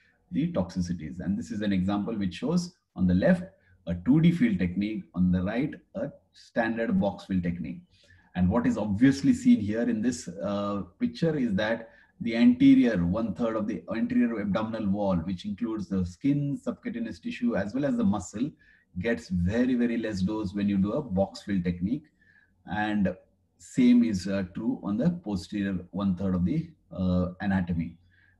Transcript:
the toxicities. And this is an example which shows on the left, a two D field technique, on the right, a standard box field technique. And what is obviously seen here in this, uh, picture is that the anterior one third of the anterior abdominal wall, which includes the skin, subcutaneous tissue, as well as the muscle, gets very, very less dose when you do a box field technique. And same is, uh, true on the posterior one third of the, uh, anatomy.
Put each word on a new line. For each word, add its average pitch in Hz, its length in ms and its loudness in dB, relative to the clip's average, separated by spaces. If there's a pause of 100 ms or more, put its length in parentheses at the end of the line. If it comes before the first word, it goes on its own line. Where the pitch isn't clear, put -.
(300)
the 165 220 -2
toxicities. 85 680 -4
And 101 180 -2
this 120 120 -10
is 104 120 -6
an 101 100 0
example 98 440 -2
which 98 180 -4
shows 175 400 -2 (220)
on 92 100 0
the 90 80 4
left, 156 300 4 (420)
a 87 80 -4
two 127 260 2
D 165 120 8
field 107 260 2
technique, 98 460 -2 (100)
on 90 180 4
the 90 100 2
right, 117 320 -2 (200)
a 95 160 -6 (220)
standard 113 680 -2
box 98 240 -2
field 92 180 -2
technique. 87 380 -6 (560)
And 90 120 2
what 120 180 2
is 113 120 2
obviously 120 540 4
seen 120 280 6
here 110 280 -2
in 107 120 -2
this, 120 280 -4
uh, 101 540 -4 (180)
picture 151 360 -2
is 117 180 0
that 110 360 -2 (300)
the 113 160 -4
anterior 123 720 6
one 107 280 -2
third 113 220 -2
of 104 100 -2
the 101 160 -6 (120)
anterior 117 460 2
abdominal 110 480 -2
wall, 98 280 0
which 90 280 -4
includes 104 440 -4
the 92 160 -2
skin, 139 520 -2
subcutaneous 113 640 -8
tissue, 117 360 -2
as 101 180 -4
well 147 100 -2
as 131 120 0
the 107 80 0
muscle, 101 460 -2 (500)
gets 117 280 -2
very, 107 460 2
very 120 220 0
less 107 240 -4
dose 104 340 -2
when 101 140 -2
you 101 80 0
do 98 160 2
a 147 100 -2
box 98 400 -2
field 98 220 -2
technique. 90 400 -2 (640)
And 107 500 -2 (420)
same 123 460 4
is, 98 240 -2
uh, 98 160 -2 (100)
true 120 280 -4
on 101 140 -4
the 151 140 2
posterior 101 680 -4 (120)
one 95 260 -2
third 95 180 -2
of 87 100 0
the, 156 260 -2 (220)
uh, 90 360 0 (120)
anatomy. 90 560 -2 (440)